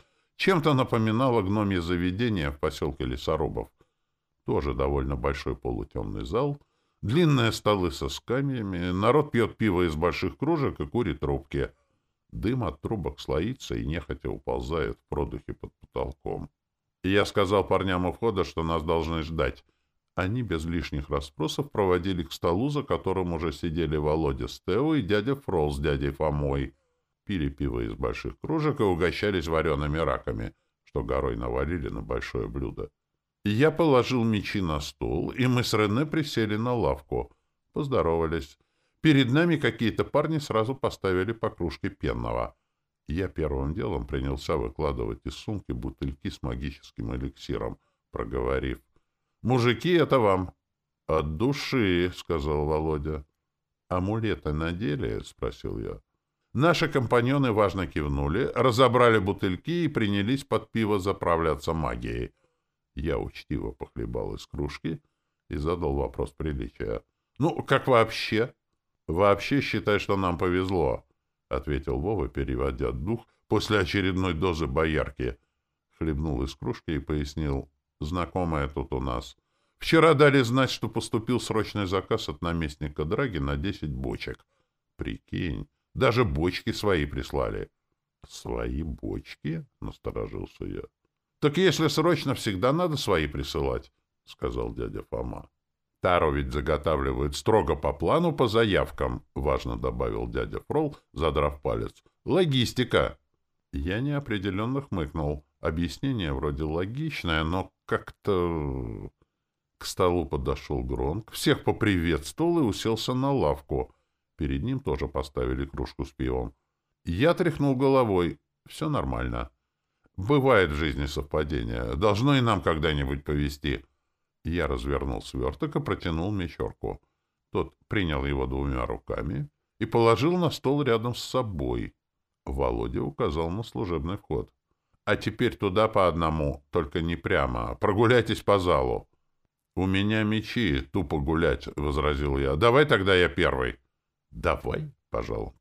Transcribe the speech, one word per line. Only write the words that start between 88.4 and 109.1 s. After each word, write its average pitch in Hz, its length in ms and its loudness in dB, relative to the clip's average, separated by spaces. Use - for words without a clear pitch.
бочки?» — - 800 -8
насторожился 52 840 -8
я. 50 160 -8
«Так 147 160 2
если 170 320 4
срочно, 156 440 2
всегда 110 400 0
надо 165 240 0
свои 82 300 2
присылать», — 67 640 -4
сказал 58 480 -6
дядя 52 380 -8
Фома. 58 360 -8
«Тару 87 320 4
ведь 69 180 -2
заготавливают 71 840 0
строго 87 400 2
по 71 160 0
плану, 151 400 2
по 139 160 2
заявкам», — 80 760 2
важно 65 400 0
добавил 60 520 -2
дядя 57 400 -6
Фрол, 147 280 0
задрав 73 500 2
палец. 57 400 -4
«Логистика». 127 920 2
Я 90 280 -2
неопределенно 123 800 -2
хмыкнул. 76 640 -4
Объяснение 85 680 -2
вроде 71 320 -2
логичное, 110 800 -2
но 90 280 -2
как-то... 78 1200 -2